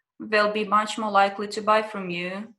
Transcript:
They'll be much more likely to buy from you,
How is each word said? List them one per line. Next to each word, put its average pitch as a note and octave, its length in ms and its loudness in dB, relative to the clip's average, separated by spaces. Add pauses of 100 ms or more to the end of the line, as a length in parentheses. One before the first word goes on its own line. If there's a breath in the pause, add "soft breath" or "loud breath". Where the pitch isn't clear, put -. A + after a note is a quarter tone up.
(200)
They'll G#3+ 320 2
be G#3+ 140 -2
much G#3+ 320 0
more G#3+ 140 -4
likely G3+ 380 2
to G#3+ 120 -6
buy G#3+ 220 2
from G3 260 -8
you, F#3 500 -8